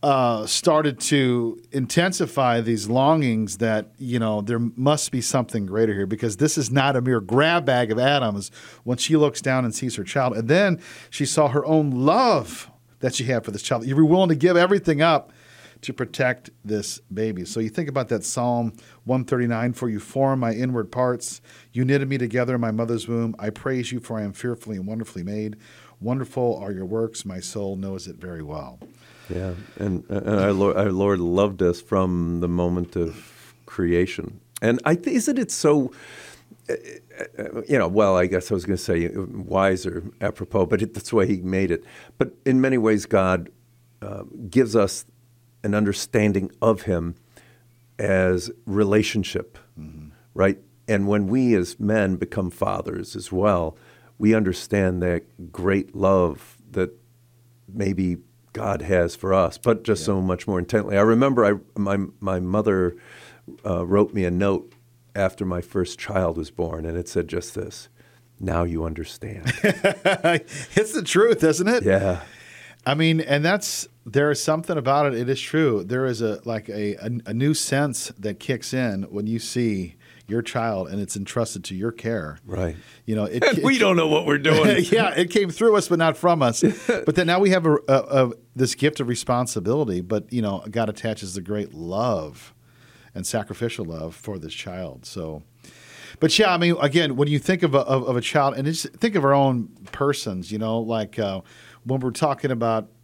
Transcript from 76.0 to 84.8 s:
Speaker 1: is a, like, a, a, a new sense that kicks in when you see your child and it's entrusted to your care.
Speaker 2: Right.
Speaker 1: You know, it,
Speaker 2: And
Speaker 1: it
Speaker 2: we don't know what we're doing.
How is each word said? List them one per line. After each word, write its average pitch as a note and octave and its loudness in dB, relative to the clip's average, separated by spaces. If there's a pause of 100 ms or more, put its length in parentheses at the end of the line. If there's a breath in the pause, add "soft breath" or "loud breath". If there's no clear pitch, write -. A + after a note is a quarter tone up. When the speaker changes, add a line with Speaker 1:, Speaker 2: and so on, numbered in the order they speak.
Speaker 1:
is A#2 -2
a, G#2+ -2
like, A2 -6
a, G#2 -4
a, A2 -8 (160)
a G#2 -8
new C#3 2
sense C#3+ -2
that G2+ -6
kicks - -6
in A#2 -2
when G2+ -8
you A2+ -2
see G#2+ -4 (300 soft breath)
your A2+ -4
child A2+ -4
and G2 -8
it's F#2+ -8
entrusted G#2 -6
to G2 -10
your G#2+ -4
care. G2+ -6
Speaker 2:
Right. F2 -4 (280 loud breath)
Speaker 1:
You A2+ -4
know, G#2+ -2
it, - -2
Speaker 2:
And C4 2
Speaker 1:
it - -2
Speaker 2:
we C4+ 4
don't G3 4
know E3 2
what D#3 2
we're D3 2
doing. D#3+ 4